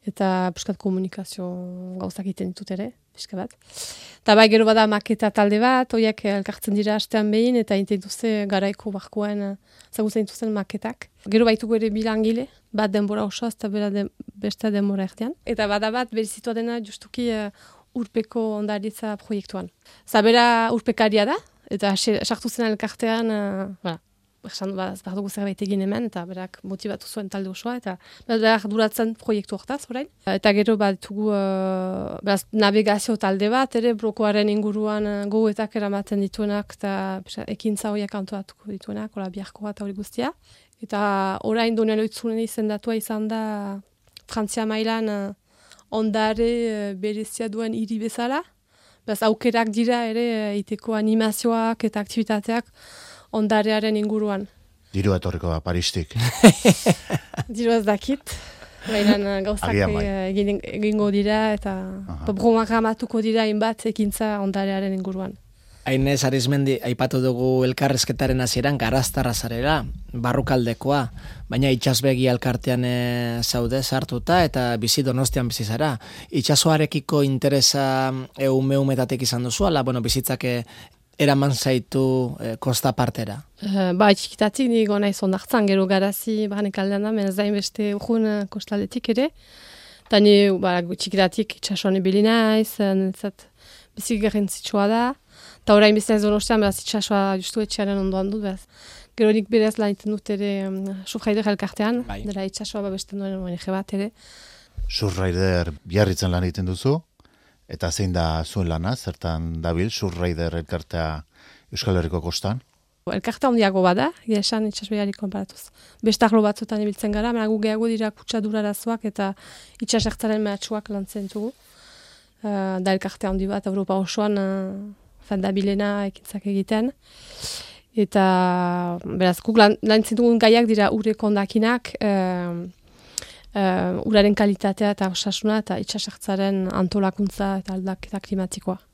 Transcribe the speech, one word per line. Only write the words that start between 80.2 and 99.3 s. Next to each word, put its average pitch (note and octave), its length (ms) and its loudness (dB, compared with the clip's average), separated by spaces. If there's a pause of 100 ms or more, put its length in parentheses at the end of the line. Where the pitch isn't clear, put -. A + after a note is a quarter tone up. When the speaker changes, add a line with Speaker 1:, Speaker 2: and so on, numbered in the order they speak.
Speaker 3:
eh, B2 200 -2 (540)
eraman C#3 340 4
zaitu, C3 880 0
eh, A2+ 180 -6
kosta C3 340 0
partera? A2+ 440 -2 (240)
Speaker 1:
Eh, G3 340 0
bai, G3+ 200 6
txikitatik A3 560 -2
ni A3+ 160 4
go G3+ 120 2
naiz G3+ 240 0
hondartzan, G3+ 440 2
gero G3 200 4
Garazi G3+ 640 0
barnekaldean G3+ 540 -2
da, G#3+ 100 -2
men G3+ 160 0
ez F#3+ 80 -2
da G#3 80 0
hainbeste G#3 500 -2
urrun, A3 320 0
eh, G#3 220 0
kostaldetik G3+ 640 -4
ere. B3 180 2 (800)
Eta G#3+ 120 4
ni, G3+ 320 8
ba, F#3 320 2
txikitatik F#3 800 0
itsasoan F#3+ 360 0
ibili F#3+ 260 4
naiz, A3 580 4
eh, G3 140 2
niretzat F#3+ 520 -2 (480)
biziki G#3+ 280 -4
garrantzitsua G3+ 680 0
da. A#3+ 260 2 (480)
Eta G#3+ 120 6
orain G#3+ 200 10
bizi G#3+ 180 2
naiz G#3 100 4
Donostian, G#3 380 2
beraz, G3+ 220 2
itsasoa G3 540 0
justu F#3 240 -4
etxearen G3+ 360 -2
ondoan F#3+ 340 0
dut, G#3+ 120 -4
beraz. F#3+ 240 -6 (500)
Gero G#3+ 160 6